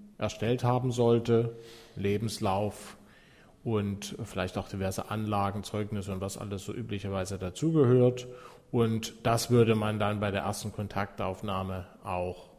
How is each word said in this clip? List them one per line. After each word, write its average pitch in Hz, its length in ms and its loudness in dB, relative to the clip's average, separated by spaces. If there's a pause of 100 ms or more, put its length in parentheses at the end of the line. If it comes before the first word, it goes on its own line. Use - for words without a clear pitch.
(180)
erstellt 113 460 -2
haben 123 260 2
sollte, 117 640 4 (400)
Lebenslauf 101 1040 -2 (640)
und 101 640 -2
vielleicht 95 340 -4
auch 95 100 -4
diverse 95 440 -4
Anlagen, 104 500 0
Zeugnisse 101 500 -4
und 92 80 -6
was 98 160 -6
alles 101 280 -8
so 104 100 -8
üblicherweise 98 640 -4
dazugehört. 127 880 4 (460)
Und 113 500 0
das 117 280 2
würde 113 260 8
man 107 240 0
dann 104 180 0
bei 101 140 0
der 98 100 0
ersten 101 300 -4
Kontaktaufnahme 95 1120 -4 (160)
auch 90 560 -4